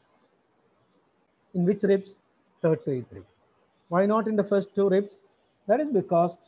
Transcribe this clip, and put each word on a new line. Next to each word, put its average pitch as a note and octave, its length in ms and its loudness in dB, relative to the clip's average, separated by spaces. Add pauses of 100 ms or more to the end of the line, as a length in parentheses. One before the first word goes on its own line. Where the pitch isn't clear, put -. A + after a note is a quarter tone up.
(1500)
In F3 120 -2
which G3+ 180 0
ribs? G3 320 0 (460)
Third D#3+ 240 0
to D3+ 60 -4
eighth B2 200 -8
rib. F#2+ 140 -20 (640)
Why F#3 160 2
not G#3+ 220 0
in A3 100 -2
the G3 80 0
first G3 280 -2
two G3 160 2
ribs? G3+ 280 0 (500)
That A#3+ 140 2
is D4+ 80 -4
because F3 480 0 (100)